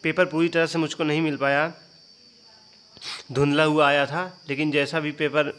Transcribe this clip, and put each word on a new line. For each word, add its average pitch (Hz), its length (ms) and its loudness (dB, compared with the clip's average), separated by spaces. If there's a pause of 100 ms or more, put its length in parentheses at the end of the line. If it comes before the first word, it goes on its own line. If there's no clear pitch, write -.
पेपर 165 220 0
पूरी 165 240 0
तरह 165 180 2
से 165 120 -4
मुझको 156 260 -2
नहीं 151 180 0
मिल 147 140 -2
पाया, 139 360 0 (1600)
धुंधला 143 320 4
हुआ 151 240 4
आया 143 180 2
था, 180 420 -8
लेकिन 143 220 -2
जैसा 143 300 0
भी 151 120 -4
पेपर 151 320 0 (140)